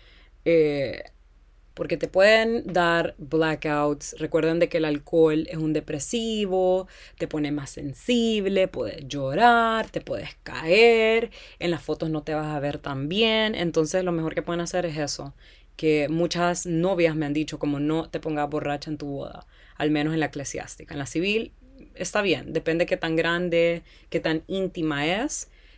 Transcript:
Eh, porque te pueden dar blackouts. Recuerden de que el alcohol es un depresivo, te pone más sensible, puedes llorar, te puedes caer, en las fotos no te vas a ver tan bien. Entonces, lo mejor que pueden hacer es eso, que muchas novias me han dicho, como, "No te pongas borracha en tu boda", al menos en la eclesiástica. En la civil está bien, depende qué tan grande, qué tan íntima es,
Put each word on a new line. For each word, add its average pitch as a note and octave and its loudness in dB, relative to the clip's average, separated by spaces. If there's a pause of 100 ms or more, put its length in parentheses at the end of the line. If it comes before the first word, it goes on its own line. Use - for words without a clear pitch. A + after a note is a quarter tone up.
(440)
Eh, D3 2 (720)
porque E3 -4
te D3+ -2
pueden A3 6
dar E3+ 2
blackouts. D3+ -2
Recuerden D#3+ 0
de E3+ 2
que E3+ -2
el D#3 0
alcohol D#3 2
es - -10
un D#3 -2
depresivo, F#3 0 (320)
te D#3+ -6
pone D3+ -2
más C#3+ -6
sensible, G3 0
puedes A#2+ -8
llorar, A3 4
te - -6
puedes - -8
caer, A3 4 (280)
en F3 -2
las D#3+ -2
fotos D#3 -4
no D#3 -4
te D3+ -6
vas D3+ -2
a C#3+ -2
ver D3 -4
tan C#3 -6
bien. A3 2
Entonces, E3 0
lo F3+ 0
mejor D#3+ -2
que E3+ -2
pueden E3+ -4
hacer F3+ -2
es D#3 -6
eso, C#3+ -6 (420)
que D3+ 2
muchas F3 0
novias E3+ 2
me D#3 -2
han C#3+ -2
dicho, D3+ -4
como, C#3+ -2
"No D#3 -2
te D#3+ -6
pongas D3 -2
borracha D3 -4
en D3 -6
tu D3 -10
boda", C#3 -10 (300)
al D3+ 0
menos D3+ 0
en D#3+ 0
la D3 0
eclesiástica. - -10
En C#3+ -8
la C#3 -6
civil G3+ -2 (420)
está G3+ -2
bien, C3+ -2
depende D#3+ 0
qué F3+ -2
tan E3 -2
grande, E3+ 0 (280)
qué - -2
tan D#3+ 0
íntima E3 -2
es, G#3+ -4 (280)